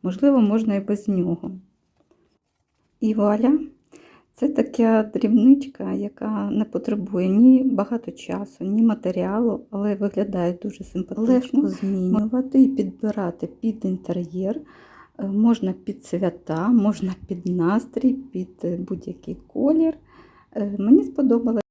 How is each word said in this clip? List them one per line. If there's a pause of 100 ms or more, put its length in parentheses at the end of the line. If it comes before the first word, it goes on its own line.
Можливо,
можна
і
без
нього. (1500)
І
вуаля! (720)
Це
така
дрібничка,
яка
не
потребує
ні
багато
часу,
ні
матеріалу,
але
виглядає
дуже
симпатично.
Легко
змінювати
і
підбирати
під
інтер'єр. (580)
Е,
можна
під
свята,
можна (120)
під
настрій,
під,
е,
будь-який (100)
колір. (600)
Е,
мені
сподобалось.